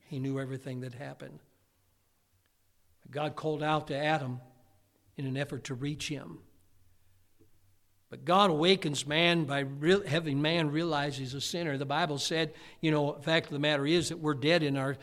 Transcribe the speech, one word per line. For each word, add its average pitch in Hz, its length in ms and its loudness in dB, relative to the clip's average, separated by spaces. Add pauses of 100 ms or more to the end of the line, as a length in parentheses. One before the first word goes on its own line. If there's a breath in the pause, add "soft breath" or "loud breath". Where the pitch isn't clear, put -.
He 147 100 -6
knew 135 220 -2
everything 131 400 -8
that 123 140 -10
happened. 139 440 -14 (1700)
God 151 280 -4
called 151 260 -2
out 151 240 0
to 143 100 -6
Adam 139 440 0 (760)
in 139 100 -6
an 131 100 -4
effort 139 280 -6
to 139 100 -6
reach 143 340 -6
him. - 320 -10 (1700)
But 127 140 -16
God 190 240 6
awakens 165 580 4
man 165 380 4
by 139 160 -2
real-, 151 460 2
having 151 340 0
man 156 300 2
realize 147 480 -2
he's 131 160 -8
a 139 80 -6
sinner. 170 340 -2
The 139 80 -4
Bible 147 320 0
said, 160 380 -2 (260 loud breath)
you 160 100 2
know, 151 220 4
the 143 100 -10
fact 160 260 2
of - 40 -8
the 147 60 -4
matter 143 280 2
is 160 220 4
that 165 100 -6
we're 151 140 0
dead 151 300 4
in 139 160 2
our, 135 240 -2